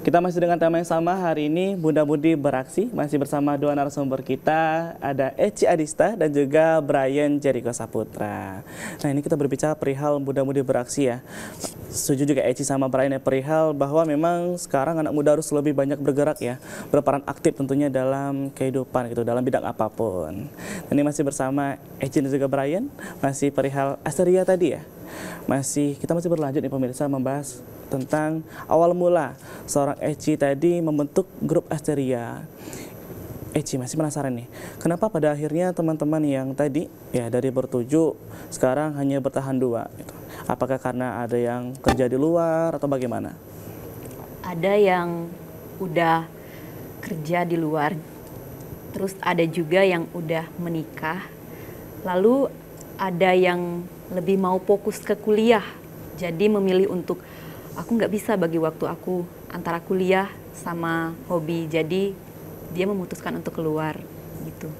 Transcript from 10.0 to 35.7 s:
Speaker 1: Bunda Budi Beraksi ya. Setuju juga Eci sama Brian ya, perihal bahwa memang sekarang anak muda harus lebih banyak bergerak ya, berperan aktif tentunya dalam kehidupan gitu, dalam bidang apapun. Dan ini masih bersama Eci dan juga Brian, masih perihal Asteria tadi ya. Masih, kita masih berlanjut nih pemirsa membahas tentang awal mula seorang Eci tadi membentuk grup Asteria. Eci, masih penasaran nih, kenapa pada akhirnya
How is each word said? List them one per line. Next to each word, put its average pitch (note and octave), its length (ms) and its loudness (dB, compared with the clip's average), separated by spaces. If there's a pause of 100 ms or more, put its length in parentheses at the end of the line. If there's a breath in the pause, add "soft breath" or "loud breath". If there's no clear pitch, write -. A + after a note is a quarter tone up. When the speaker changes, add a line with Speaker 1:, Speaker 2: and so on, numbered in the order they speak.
Speaker 1:
Bunda C3+ 240 0
Budi C#3 160 2
Beraksi B2+ 480 0
ya. B2 160 -2 (640 loud breath)
Setuju C#3+ 400 0
juga C3+ 160 2
Eci B2+ 160 2
sama C3+ 320 0
Brian C3+ 160 4
ya, C3+ 160 -2
perihal D3+ 480 2
bahwa C#3+ 320 2
memang E3+ 560 2
sekarang D#3+ 400 0
anak D3+ 160 0
muda D3 160 6
harus D3+ 160 2
lebih D3 240 2
banyak C#3 240 2
bergerak C#3+ 480 2
ya, B2 160 -4 (320 loud breath)
berperan C#3+ 320 4
aktif - 320 0
tentunya C#3 320 2
dalam C#3 640 0
kehidupan B2+ 640 -2
gitu, A#2 80 0
dalam A#2+ 160 2
bidang B2+ 240 2
apapun. G2+ 800 -2 (400 loud breath)
Dan - 80 -4
ini C#3+ 160 4
masih D3 160 0
bersama C#3 560 -2 (160)
Eci C#3+ 240 0
dan C3+ 80 0
juga C3+ 240 2
Brian, D3 320 0 (400 loud breath)
masih C#3 240 2
perihal C#3 560 0
Asteria F3+ 400 4
tadi F3+ 320 4
ya. - 80 -12 (640 loud breath)
Masih, C#3+ 480 0
kita - 160 -4
masih E3+ 160 0
berlanjut D3+ 320 2
nih C3 80 -2
pemirsa C3+ 400 0
membahas C#3 560 -2 (240)
tentang D#3 560 -2 (240 loud breath)
awal E3+ 240 6
mula F3 400 4 (320 loud breath)
seorang C#3+ 400 0
Eci D3+ 320 0
tadi D3 480 4
membentuk D3+ 400 2 (160)
grup D#3 320 2
Asteria. C3 720 -2 (1120 loud breath)
Eci, C#3+ 240 -2
masih B2+ 160 -6
penasaran C#3+ 400 0
nih, A#2 80 -10 (320 loud breath)
kenapa F3 320 2
pada D3+ 240 2
akhirnya D#3 400 0